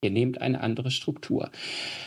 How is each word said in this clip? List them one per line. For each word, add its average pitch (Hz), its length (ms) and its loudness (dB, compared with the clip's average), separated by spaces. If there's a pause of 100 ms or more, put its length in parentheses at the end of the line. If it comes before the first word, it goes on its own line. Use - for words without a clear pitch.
Ihr 101 100 4
nehmt 123 280 4
eine 127 220 2
andere 117 280 0
Struktur. - 600 -2 (560)